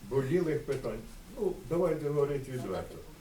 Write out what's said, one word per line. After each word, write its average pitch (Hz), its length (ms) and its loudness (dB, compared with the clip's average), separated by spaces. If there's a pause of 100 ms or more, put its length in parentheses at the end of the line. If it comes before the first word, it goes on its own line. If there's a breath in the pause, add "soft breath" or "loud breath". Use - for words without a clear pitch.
болілих 139 560 2
питань. 123 340 -2 (400)
Ну, 190 140 0 (160)
давайте 156 400 2
говорити 143 420 2
відверто. 95 440 -4 (260)